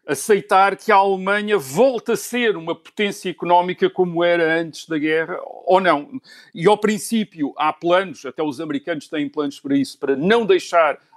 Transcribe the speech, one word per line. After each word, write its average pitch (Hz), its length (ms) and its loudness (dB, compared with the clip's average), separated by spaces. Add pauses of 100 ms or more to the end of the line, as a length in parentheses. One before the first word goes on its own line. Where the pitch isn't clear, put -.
aceitar 196 680 2
que - 160 -4
a 208 60 6
Alemanha 196 600 0
volte 214 540 0
a 214 60 0
ser 233 400 -2
uma 165 180 -6
potência - 540 -6
económica 175 600 2
como 175 360 0
era 170 340 2
antes 165 260 -8
da 160 120 -6
guerra 160 420 -2 (260)
ou 185 140 4
não. 147 400 0 (340)
E, 165 140 -2
ao 208 100 6
princípio, 202 800 -4
há 151 160 0
planos, 170 540 -2
até 139 180 -8
os 147 160 -6
americanos 151 480 -6
têm 147 220 -6
planos 143 280 -6
para 139 200 -2
isso, 135 200 -2
para 135 200 -2
não 208 280 2
deixar 170 540 2 (180)